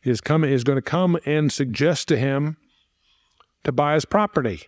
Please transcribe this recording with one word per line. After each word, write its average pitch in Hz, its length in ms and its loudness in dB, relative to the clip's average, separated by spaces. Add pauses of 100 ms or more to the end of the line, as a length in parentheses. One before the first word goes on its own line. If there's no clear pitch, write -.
He 127 100 0
is 113 100 0
coming, 156 300 2
is 127 120 0
gonna 135 200 0
come 175 420 0
and 147 260 0
suggest 143 580 -2
to 151 80 2
him 139 400 -2 (1040)
to 147 80 -2
buy 147 240 0
his 156 100 0
property. 143 640 -2